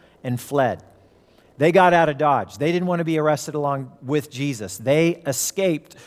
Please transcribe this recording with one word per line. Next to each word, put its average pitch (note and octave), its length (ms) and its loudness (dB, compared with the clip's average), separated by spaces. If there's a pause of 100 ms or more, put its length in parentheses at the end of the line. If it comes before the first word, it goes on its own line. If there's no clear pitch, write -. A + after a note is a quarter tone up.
(240)
and B2 160 -4
fled." B2 440 -2 (760)
They D#3 120 4
got F3+ 220 6
out E3 160 4
of C#3+ 80 -4
Dodge. C3+ 400 0
They D3+ 140 0
didn't F3+ 160 -2
want F3 120 -2
to E3+ 60 -4
be D#3+ 120 -2
arrested D3+ 360 -2
along C#3 380 -4 (120)
with C#3+ 280 -4
Jesus. B2 460 -6
They D#3 500 2
escaped D#3+ 680 -4 (120)